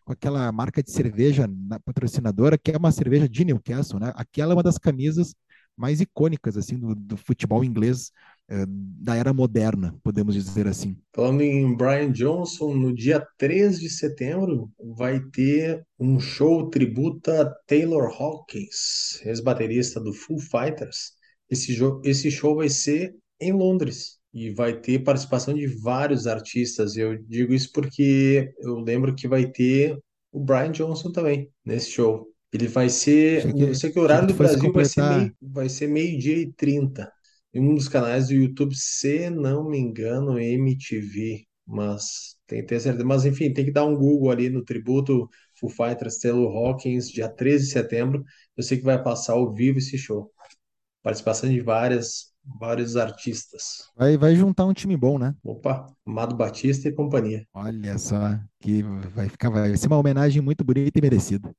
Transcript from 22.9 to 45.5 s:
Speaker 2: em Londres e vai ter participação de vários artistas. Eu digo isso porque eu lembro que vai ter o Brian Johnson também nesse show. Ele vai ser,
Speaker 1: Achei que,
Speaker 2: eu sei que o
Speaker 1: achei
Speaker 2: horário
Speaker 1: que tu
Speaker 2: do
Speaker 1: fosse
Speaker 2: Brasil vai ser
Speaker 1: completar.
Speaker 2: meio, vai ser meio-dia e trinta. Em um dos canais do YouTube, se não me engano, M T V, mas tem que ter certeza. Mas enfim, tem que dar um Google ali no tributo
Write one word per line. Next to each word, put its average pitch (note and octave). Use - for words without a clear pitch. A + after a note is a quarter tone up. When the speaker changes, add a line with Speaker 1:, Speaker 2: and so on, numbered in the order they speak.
Speaker 2:
em F3+
Londres F#3
e A2+
vai A#2
ter C3
participação C3
de D3
vários B2
artistas. A2
Eu A2
digo A#2
isso C3
porque C3+
eu A#2+
lembro B2
que C3
vai C3
ter C3
o D3
Brian C3+
Johnson D#3+
também D3
nesse A#2
show. A2
Ele A#2
vai B2
ser, D#3
Speaker 1:
Achei -
que, C#3+
Speaker 2:
eu C3+
sei D#3
que F3+
o E3+
Speaker 1:
achei D3+
Speaker 2:
horário F3+
Speaker 1:
que G3
tu -
Speaker 2:
do D3
Speaker 1:
fosse D3+
Speaker 2:
Brasil C3+
vai C#3+
ser C#3
Speaker 1:
completar. C#3+
Speaker 2:
meio, G3+
vai C3+
ser D3
meio-dia D3+
e D#3
trinta. C#3
Em B2
um C#3+
dos C3+
canais C3
do C#3
YouTube, C3+
se D3+
não D3+
me D3
engano, A#2+
M B2+
T A#2+
V, G#2+
mas G#2
tem A2+
que -
ter A#2
certeza. A#2+
Mas C3
enfim, C#3
tem C3+
que C#3+
dar D3
um D3+
Google C#3
ali B2
no B2+
tributo B2